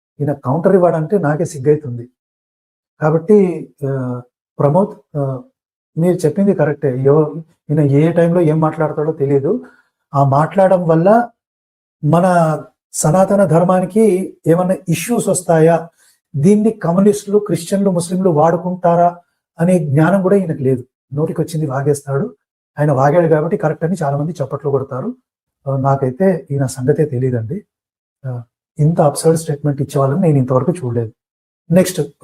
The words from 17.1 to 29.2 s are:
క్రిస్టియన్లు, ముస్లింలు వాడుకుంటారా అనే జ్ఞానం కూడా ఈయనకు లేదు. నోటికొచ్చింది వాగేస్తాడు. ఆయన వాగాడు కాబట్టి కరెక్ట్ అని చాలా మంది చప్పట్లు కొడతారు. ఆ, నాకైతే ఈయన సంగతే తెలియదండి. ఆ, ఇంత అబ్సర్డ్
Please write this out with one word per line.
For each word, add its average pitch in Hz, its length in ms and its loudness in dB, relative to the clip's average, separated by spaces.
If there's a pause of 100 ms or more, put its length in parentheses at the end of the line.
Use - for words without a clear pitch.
క్రిస్టియన్లు, 196 520 -2
ముస్లింలు 180 400 -2
వాడుకుంటారా 175 920 0 (400)
అనే 175 200 2
జ్ఞానం 156 420 2
కూడా 185 140 2
ఈయనకు 160 280 -2
లేదు. 127 240 -2 (260)
నోటికొచ్చింది 156 520 -4
వాగేస్తాడు. 139 720 -4 (440)
ఆయన 151 120 2
వాగాడు 147 360 2
కాబట్టి 160 300 0
కరెక్ట్ 156 260 -4
అని 170 200 -2
చాలా 139 140 -2
మంది 151 140 -4
చప్పట్లు 143 380 -6
కొడతారు. 135 460 -4 (520)
ఆ, 135 100 -4
నాకైతే 139 760 0
ఈయన 139 140 -2
సంగతే 147 400 0
తెలియదండి. 127 600 -4 (600)
ఆ, 123 180 -10 (360)
ఇంత 165 220 2
అబ్సర్డ్ 160 380 0